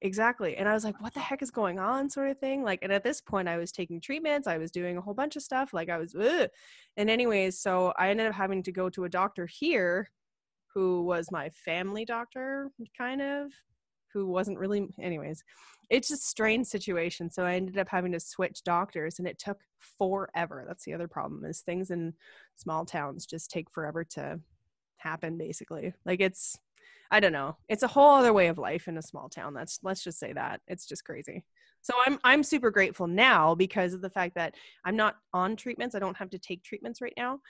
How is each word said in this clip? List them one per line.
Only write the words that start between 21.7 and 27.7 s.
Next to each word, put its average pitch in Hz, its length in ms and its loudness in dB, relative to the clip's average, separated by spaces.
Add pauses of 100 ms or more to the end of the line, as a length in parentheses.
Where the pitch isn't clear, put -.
in 165 240 -4 (420)
small 160 300 -4
towns 151 400 -6
just - 240 -12
take 170 220 -6
forever 160 400 -6
to 151 280 -8 (580)
happen, 160 400 -6
basically. 160 560 -8 (120)
Like, 185 160 0
it's, - 360 -2 (540)
I 214 80 8
don't 185 140 6
know. 143 240 -4 (120)
It's 214 140 0